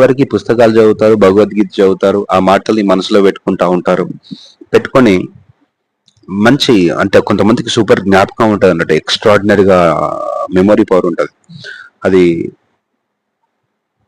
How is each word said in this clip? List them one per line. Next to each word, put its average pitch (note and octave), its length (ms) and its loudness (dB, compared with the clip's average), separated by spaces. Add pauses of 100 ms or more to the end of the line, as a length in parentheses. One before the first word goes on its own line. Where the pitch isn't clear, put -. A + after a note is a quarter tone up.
వరకు C3 220 2
ఈ A#2+ 100 -4
పుస్తకాలు A2+ 440 0
చదువుతారు, A2 380 2 (100)
భగవద్గీత G2+ 520 2
చదువుతారు, G2 440 0 (140)
ఆ - 20 2 (100)
మాటల్ని G#2+ 440 0
మనసులో F#2+ 360 0
పెట్టుకుంటా F#2+ 480 -2
ఉంటారు. F2+ 300 -2 (680)
పెట్టుకొని A#2 400 2 (1300)
మంచి, C3+ 280 0 (280)
అంటే G2 160 2 (100)
కొంతమందికి G#2+ 460 -2
సూపర్ G#2+ 340 0
జ్ఞాపకం G2+ 460 0
ఉంటది F#2 200 2
అన్నట్టు, E2 280 -2
ఎక్స్ట్రాడినరీగా G2+ 760 0 (760)
మెమరీ G#2 340 2
పవర్ F#2 200 0
ఉంటది. - 220 -6 (760)
అది F#2+ 180 4 (1800)